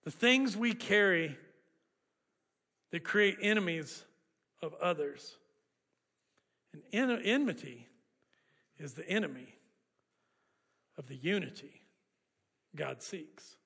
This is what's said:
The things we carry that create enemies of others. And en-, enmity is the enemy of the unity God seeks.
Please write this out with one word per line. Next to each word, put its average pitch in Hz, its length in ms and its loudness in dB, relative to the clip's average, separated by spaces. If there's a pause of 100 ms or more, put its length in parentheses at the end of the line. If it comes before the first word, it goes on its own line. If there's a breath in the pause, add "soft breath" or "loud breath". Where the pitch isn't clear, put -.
The 156 60 -6
things 247 460 4
we 233 160 2
carry 185 640 4 (1500)
that 165 140 -4
create 202 380 4
enemies 185 640 0 (580)
of 160 180 -8
others. 151 560 -2 (1400)
And 151 100 -18 (100)
en-, 240 300 2
enmity 175 640 0 (920)
is 143 160 -10
the 160 140 -12
enemy 143 400 -2 (1500)
of 135 120 -14
the 135 80 -14
unity 156 680 -6 (920)
God 139 280 -8
seeks. - 640 -14